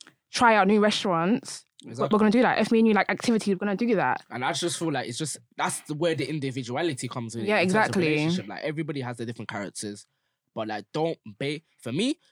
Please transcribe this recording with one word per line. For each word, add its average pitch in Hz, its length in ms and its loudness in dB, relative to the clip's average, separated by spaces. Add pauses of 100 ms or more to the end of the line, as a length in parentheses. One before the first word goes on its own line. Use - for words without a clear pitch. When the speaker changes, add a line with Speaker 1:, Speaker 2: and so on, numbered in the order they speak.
(320)
Speaker 1:
try 233 240 6
out 196 120 6
new 208 120 6
restaurants, 202 800 0 (220)
we're, - 80 -16
Speaker 2:
Exactly. 120 240 0
Speaker 1:
we're 208 40 4
gonna 214 120 6
do 240 100 6
that. 208 160 4
If 220 140 2
me 226 80 6
and 226 80 6
you 220 80 4
like 190 160 2
activity, 208 420 0
we're 180 60 -2
gonna 202 160 -2
do 233 200 0
that. 135 360 0
Speaker 2:
And 120 120 -6
I 139 100 0
just 170 260 -4
feel 165 120 -2
like 131 160 -4
it's 120 120 -8
just, 156 180 -6 (180)
that's 156 260 -4
the, - 120 -10
where 160 220 0
the 135 120 -4
individuality 135 800 -4
comes 117 280 -8
in, 117 100 -6
Speaker 1:
Yeah, 208 140 2
Speaker 2:
in 190 80 4
terms 185 80 2
of 214 60 4
Speaker 1:
exactly. 185 280 2
Speaker 2:
relationship. 151 380 0
Like, - 160 -10
everybody 151 380 -6
has 123 160 -8
their 117 100 -6
different 113 220 -10
characters, 101 580 -10 (480)
but, 110 120 -4
like, 107 260 -8
don't 160 220 0 (220)
ba-, 143 240 -4 (160)
for - 140 -8
me, 220 260 0 (140)